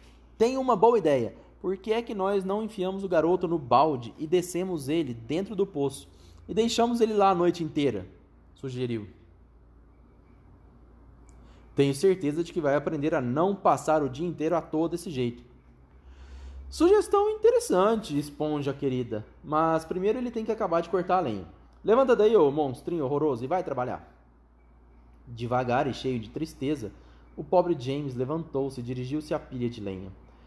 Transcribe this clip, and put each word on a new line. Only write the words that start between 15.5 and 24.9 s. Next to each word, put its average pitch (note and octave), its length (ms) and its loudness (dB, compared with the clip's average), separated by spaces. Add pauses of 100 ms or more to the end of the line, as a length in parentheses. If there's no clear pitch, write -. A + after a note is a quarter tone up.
"Sugestão G4+ 640 4
interessante, A3+ 880 2
esponja D3 540 -2
querida, B2 520 -4 (180)
mas D#3+ 420 0
primeiro G3 340 -2
ele B3 140 -6
tem A3 120 -6
que A3+ 60 -2
acabar F#3 300 0
de F3 80 -6
cortar F3+ 300 0
a - 20 2
lenha. G#2 260 -4 (380)
Levanta A#3+ 320 6
daí, G#3+ 200 6
ô D3+ 140 6
monstrinho D3 540 -2
horroroso, C#3 400 0
e - 20 -4
vai F3 160 0
trabalhar." B2 500 -6 (1160)